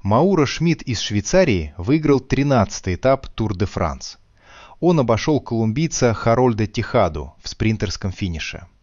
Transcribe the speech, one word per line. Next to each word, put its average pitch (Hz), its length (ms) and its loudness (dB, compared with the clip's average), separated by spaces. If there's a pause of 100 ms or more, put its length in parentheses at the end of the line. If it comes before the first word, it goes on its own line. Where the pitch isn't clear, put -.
Мауро 147 420 4
Шмидт - 380 -2
из 117 160 -4
Швейцарии 104 760 0
выиграл 143 440 2
тринадцатый 127 720 0
этап 131 360 0
Тур 104 260 -4
де 98 100 0
Франс. 76 540 -6 (600)
Он 170 200 4
обошел 123 420 2
колумбийца 113 720 0
Харольда 117 540 2
Техаду 85 760 -2
в - 80 -12
спринтерском 107 640 -4
финише. - 560 -8 (160)